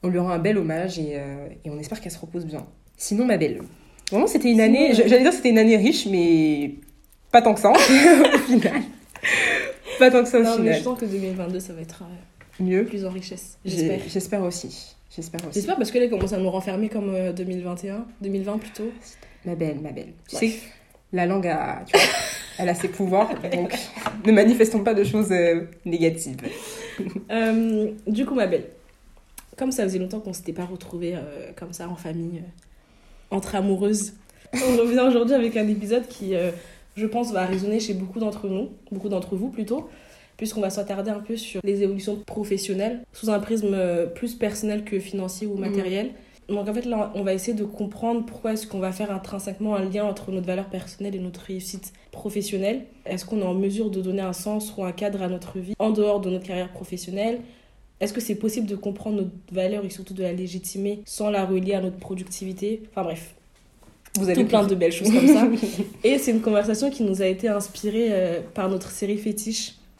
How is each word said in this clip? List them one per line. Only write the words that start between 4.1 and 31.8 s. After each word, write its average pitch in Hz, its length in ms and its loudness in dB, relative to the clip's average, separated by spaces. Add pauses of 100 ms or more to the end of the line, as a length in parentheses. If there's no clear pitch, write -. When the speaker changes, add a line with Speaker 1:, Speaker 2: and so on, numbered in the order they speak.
Speaker 1:
vraiment, 233 180 6
c'était 254 200 4
une 233 80 8
Speaker 2:
Sinon, 220 100 8
Speaker 1:
année, 277 240 8
Speaker 2:
euh, 240 40 8
Speaker 1:
j'a-, 220 140 8
j'allais 247 140 10
dire 330 100 8
c'était 254 180 4
une 220 80 8
année 220 180 10
riche, 220 300 4
mais 156 680 4 (580)
pas 240 100 10
tant 226 120 6
que - 60 -4
ça, 208 120 8
<laughs> 285 600 10
au 277 40 6
final. 247 420 2 (1160)
Pas 254 140 10
tant 247 100 6
que 240 60 2
ça, 247 100 4
au 233 60 6
Speaker 2:
Non, 226 60 4
mais 233 80 2
Speaker 1:
final. 220 200 2
Speaker 2:
je - 60 -4
sens 247 160 -4
que 233 60 -4
deux 196 120 -4
mille 190 160 -4
vingt-deux, 185 260 -6
ça 185 120 -14
va 165 80 -14
être, 165 240 -16
euh, - 600 -12
Speaker 1:
Mieux. 185 200 2
Speaker 2:
plus 202 200 -6
en 185 60 -6
richesse, 185 540 -14
Speaker 1:
J'ai, 175 120 -4
Speaker 2:
j'espère. 160 320 0
Speaker 1:
j'espère 196 360 -4
aussi. 175 500 -8 (200)
J'espère 165 260 -10
aussi. - 140 -12
Speaker 2:
J'espère 208 220 -2
parce 233 140 -2
que 254 80 2
là, 247 60 4
elle 240 60 0
commence 190 220 0
à 202 60 -2
nous 185 120 0
renfermer 190 380 -2
comme, 202 240 -4
euh, 185 200 -2
deux 180 120 -6
mille 180 180 -6
vingt 175 220 -8
et 196 60 -8
un, 220 160 -10 (160)
deux 196 80 -6
mille 196 140 -2
vingt 202 140 -4
plutôt. 214 320 -8 (540)
Speaker 1:
Ma 175 120 -4
belle, 151 240 -4
ma 151 100 -10
belle. - 220 -14 (160)
Tu - 80 -10
Speaker 2:
Bref. 226 160 2
Speaker 1:
sais, - 60 -10 (540)
la 180 140 0
langue 185 220 0
a, - 380 -4
tu - 120 2
vois, - 80 6 (240)
Speaker 2:
<laughs> - 280 -14
Speaker 1:
elle 180 100 0
a 175 60 2
ses 180 140 -4
pouvoirs, 190 400 2 (240)
donc 175 220 -2 (500)
ne 220 80 6
manifestons 220 520 6
pas 226 100 2
de 202 100 2
choses, 214 280 0
euh, 170 300 4 (220)
négatives. 165 520 0 (920)
Speaker 2:
Euh, 220 600 2 (160)
du 214 200 0
coup, - 80 -4
ma 226 120 2
belle, 165 200 0 (880)
comme 262 160 -2
ça 240 120 -2
faisait 185 140 -2
longtemps 185 220 -6
qu'on 190 120 -10
s'était 170 200 -10
pas 180 120 -6
retrouvés, 175 520 -8
euh, 151 400 -12
comme 170 160 -14
ça 170 160 -12